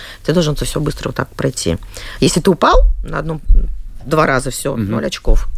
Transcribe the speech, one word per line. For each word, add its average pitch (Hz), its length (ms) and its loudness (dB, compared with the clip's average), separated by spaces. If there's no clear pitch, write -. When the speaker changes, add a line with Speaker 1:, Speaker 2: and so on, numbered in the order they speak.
Speaker 1:
ты - 80 -4
должен 156 220 0
это - 100 -2
все - 160 -4
быстро - 280 -4
вот - 60 -8
так - 140 -6
пройти. - 480 -4
Если - 220 2
ты 196 100 4
упал 262 300 4
на - 140 -6
одном 156 200 -6
два 156 160 4
раза, 131 240 0
все, 143 260 -6
Speaker 2:
Мгм. 107 160 -2
Speaker 1:
ноль - 140 -2
очков. - 420 2